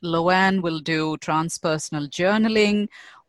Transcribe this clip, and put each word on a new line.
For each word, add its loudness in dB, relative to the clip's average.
Loanne 2
will -2
do -2
transpersonal -4
journaling. 2